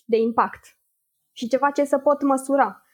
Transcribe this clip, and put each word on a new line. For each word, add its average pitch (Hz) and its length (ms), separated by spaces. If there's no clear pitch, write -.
de 226 120
impact 226 460
și - 160
ceva 269 240
ce 285 120
să 285 140
pot 285 240
măsura.” 269 640